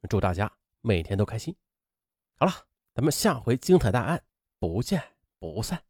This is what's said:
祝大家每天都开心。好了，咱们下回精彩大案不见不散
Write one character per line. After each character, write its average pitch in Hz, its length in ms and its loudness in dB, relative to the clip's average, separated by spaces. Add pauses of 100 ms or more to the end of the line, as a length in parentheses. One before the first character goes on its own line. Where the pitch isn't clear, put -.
祝 98 140 2
大 95 120 2
家 104 180 -2 (300)
每 98 200 2
天 98 160 -4
都 101 80 2
开 113 140 -8
心。 - 160 -8 (800)
好 - 80 2
了， 190 60 0 (420)
咱 - 80 -2
们 147 100 2
下 151 280 0
回 120 180 0
精 180 220 6
彩 104 120 2
大 117 120 2
案 151 200 -2 (360)
不 90 240 -2
见 175 180 -2 (380)
不 85 240 -6
散 - 260 -8